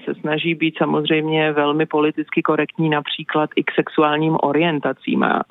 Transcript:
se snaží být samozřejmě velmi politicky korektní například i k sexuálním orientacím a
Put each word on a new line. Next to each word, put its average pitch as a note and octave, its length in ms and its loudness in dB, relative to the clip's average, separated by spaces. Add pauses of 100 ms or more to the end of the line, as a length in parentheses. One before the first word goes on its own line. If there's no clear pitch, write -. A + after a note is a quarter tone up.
se C#3+ 100 -4
snaží D#3 400 -2
být D#3 220 -2
samozřejmě D#3 760 0
velmi D3 340 2
politicky D3+ 560 0
korektní D#3 480 0
například D3+ 680 -2
i D#3 80 0
k - 80 -4
sexuálním D#3 680 2
orientacím C#3+ 840 0
a - 280 0